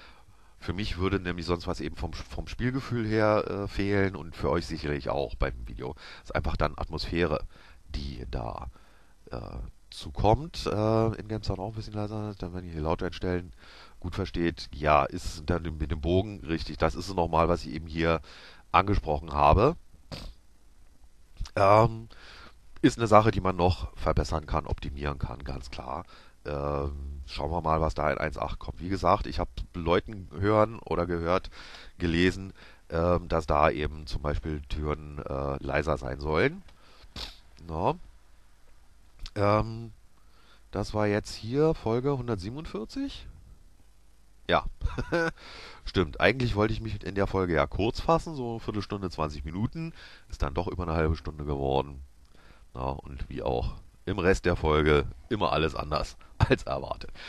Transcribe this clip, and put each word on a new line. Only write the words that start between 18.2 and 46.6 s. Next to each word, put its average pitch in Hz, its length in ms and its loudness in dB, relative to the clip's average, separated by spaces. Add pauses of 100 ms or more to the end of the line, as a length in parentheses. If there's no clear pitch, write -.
angesprochen 82 600 2
habe. 80 440 8 (1800)
Ähm, 110 520 6 (720)
ist - 160 6
eine 117 80 2
Sache, 107 240 10
die 101 100 0
man 92 160 2
noch 90 400 2
verbessern 80 500 0
kann, 76 200 0
optimieren 71 520 -4
kann, 62 260 -6
ganz 65 260 -8
klar. 65 340 -8 (400)
Ähm, 71 800 -4
schauen 73 260 -4
wir 85 100 -2
mal, 78 180 2
was 78 140 0
da 76 160 0
in 69 80 0
eins 76 180 -4
acht 55 220 -6
kommt. - 220 -10
Wie 87 100 -6
gesagt, 92 360 2
ich - 120 -6
hab 87 100 -2 (260)
Leuten 90 640 0
hören 107 440 4
oder 85 260 0
gehört, 87 440 0 (480)
gelesen, 90 540 2 (380)
ähm, 85 380 2
dass 80 180 0
da 76 240 6
eben 76 360 -4
zum - 140 -4
Beispiel 76 480 -2
Türen, 76 500 -4
äh, 69 460 -4
leiser 71 320 0
sein 64 240 -8
sollen. 95 420 0 (1040)
Na? 85 280 0 (1400)
Ähm, 110 560 0 (760)
das 98 220 -4
war 107 140 2
jetzt 104 280 0
hier 147 400 2
Folge 127 440 0
hundertsiebenundvierzig? 143 1080 -6 (1200)
Ja. 85 180 4 (460)
<laughs> 165 220 2 (540)
Stimmt, 85 340 0
eigentlich 117 340 4
wollte 107 200 4